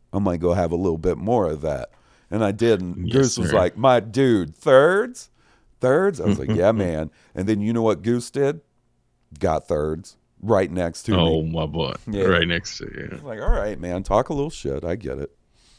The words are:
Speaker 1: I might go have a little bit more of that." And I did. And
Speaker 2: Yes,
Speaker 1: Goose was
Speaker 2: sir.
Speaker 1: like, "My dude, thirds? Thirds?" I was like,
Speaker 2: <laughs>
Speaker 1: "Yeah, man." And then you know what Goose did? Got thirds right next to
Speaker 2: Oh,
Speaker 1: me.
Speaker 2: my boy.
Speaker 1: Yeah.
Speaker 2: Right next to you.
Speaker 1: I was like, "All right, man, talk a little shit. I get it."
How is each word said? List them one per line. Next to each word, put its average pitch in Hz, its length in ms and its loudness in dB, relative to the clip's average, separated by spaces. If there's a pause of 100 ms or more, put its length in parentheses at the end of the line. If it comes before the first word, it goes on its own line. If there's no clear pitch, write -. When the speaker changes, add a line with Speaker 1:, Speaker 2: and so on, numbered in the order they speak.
(120)
Speaker 1:
I 98 80 -2
might 87 220 -2
go 85 120 2
have 85 200 0
a - 20 -2
little 87 220 0
bit 82 200 -2
more 107 300 0
of 76 140 -6
that." 69 300 -6 (380)
And 107 140 -2
I 101 80 0
did. 107 300 2
And 87 260 -8
Speaker 2:
Yes, 117 80 -4
Speaker 1:
Goose 131 220 2
was 90 140 -2
Speaker 2:
sir. - 60 0
Speaker 1:
like, 92 200 2
"My 123 240 4
dude, 107 540 0
thirds? 180 760 4 (500)
Thirds?" 156 400 2
I 82 60 -4
was 101 140 2
like, 67 100 -6
Speaker 2:
<laughs> - 60 0
Speaker 1:
"Yeah, 92 160 4
man." 85 400 -2 (240)
And 95 120 -4
then 107 140 0
you 107 120 -2
know 117 100 0
what 101 180 2
Goose 120 300 -2
did? 139 300 -2 (800)
Got 80 280 0
thirds 78 500 -4 (240)
right 95 300 2
next 87 320 -4
to 104 120 -2
Speaker 2:
Oh, 80 280 2
Speaker 1:
me. 80 80 -6
Speaker 2:
my 80 160 -4
boy. 78 260 -4 (140)
Speaker 1:
Yeah. 101 160 -4
Speaker 2:
Right 87 240 4
next 85 320 -6
to - 60 -12
you. - 260 -14
Speaker 1:
I - 40 -14
was - 80 -16
like, - 180 -12
"All - 100 0
right, 104 280 0
man, 87 220 -6
talk 104 280 0
a 160 40 -4
little 143 160 -2
shit. 69 340 -6
I 85 120 -4
get 69 240 -10
it." 71 120 -10 (480)